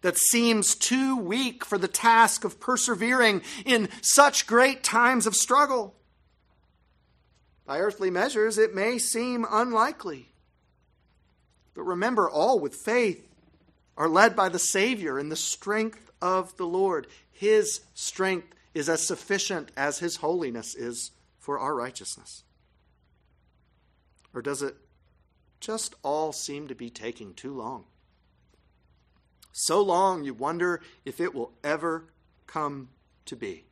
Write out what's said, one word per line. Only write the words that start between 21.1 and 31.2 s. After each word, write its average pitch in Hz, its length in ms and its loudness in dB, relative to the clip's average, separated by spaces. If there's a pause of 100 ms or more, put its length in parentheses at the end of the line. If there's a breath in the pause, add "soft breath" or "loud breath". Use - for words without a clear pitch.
for 139 200 -6
our 139 160 -4
righteousness. - 720 -10 (1900)
Or 123 80 -8
does 135 220 -4
it 135 140 -6 (840)
just - 420 -8
all 151 300 -2
seem 143 360 -10
to 131 60 -10
be 117 160 -14
taking 110 440 -12
too 135 200 -14
long? 120 300 -12 (1700)
So 180 300 2
long, 185 420 2
you 139 80 -6
wonder 165 500 -4 (220 loud breath)
if - 160 -10